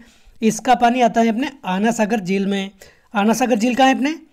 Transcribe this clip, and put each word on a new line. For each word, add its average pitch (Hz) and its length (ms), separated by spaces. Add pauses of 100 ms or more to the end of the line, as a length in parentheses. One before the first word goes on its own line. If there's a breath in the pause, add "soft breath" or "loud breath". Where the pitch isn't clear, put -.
(420 soft breath)
इसका 226 340
पानी 240 260
आता 233 200
है 226 60
अपने 240 240 (140)
आना 196 260
सागर 214 280
झील 190 260
में। 196 260 (420 soft breath)
आना 214 200
सागर 220 260
झील 240 160
कहाँ 262 140
है 262 60
अपने? 277 200 (180)